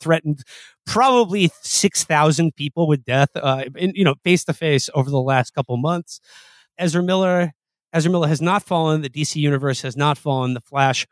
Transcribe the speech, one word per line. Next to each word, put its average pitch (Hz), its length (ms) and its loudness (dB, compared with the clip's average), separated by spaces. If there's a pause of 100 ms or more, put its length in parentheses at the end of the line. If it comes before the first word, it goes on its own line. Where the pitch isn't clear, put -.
threatened 151 420 -2 (420)
probably 214 680 2 (120)
six - 420 -2
thousand 156 520 2
people 147 300 -4
with 143 180 0
death, 135 320 2
uh, 135 280 -2 (120)
in, 185 180 -2
you 190 100 0
know, 139 180 2
face 175 220 2
to 165 80 -6
face 147 420 -2
over 139 160 0
the 139 100 0
last 131 340 0
couple 127 240 -4
months. 165 420 -4 (560)
Ezra 175 260 -2
Miller, 180 500 0 (420)
Ezra 165 180 2
Miller 170 160 2
has 147 140 0
not 185 200 0
fallen. 156 400 0
The 139 60 -8
D 143 160 -4
C - 160 -6
universe 139 420 0
has 127 140 -10
not 143 220 0
fallen. 131 360 -2
The 120 60 -10
Flash 135 520 -2